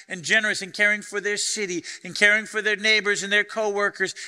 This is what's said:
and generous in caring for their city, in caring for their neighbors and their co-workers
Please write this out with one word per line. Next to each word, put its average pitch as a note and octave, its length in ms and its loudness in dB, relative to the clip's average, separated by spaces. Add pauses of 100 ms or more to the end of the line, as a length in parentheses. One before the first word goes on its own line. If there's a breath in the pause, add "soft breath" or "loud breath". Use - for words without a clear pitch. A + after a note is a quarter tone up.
and F#3 140 -8
generous G#3 380 2
in F#3 120 -10
caring G#3 300 2
for G#3 180 -6
their G3+ 160 -2
city, F#3 480 -4 (180 loud breath)
in F3+ 120 -12
caring G#3 320 4
for G#3+ 140 -6
their G#3 160 0
neighbors G3+ 460 2
and G3 100 -4
their G#3 120 4
co-workers G3+ 720 -2 (140 loud breath)